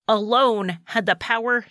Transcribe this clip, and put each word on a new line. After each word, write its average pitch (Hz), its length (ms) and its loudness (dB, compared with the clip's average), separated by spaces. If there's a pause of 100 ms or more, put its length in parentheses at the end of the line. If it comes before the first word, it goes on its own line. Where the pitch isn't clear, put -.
alone 214 800 0
had 220 220 -4
the 196 100 2
power 233 540 -2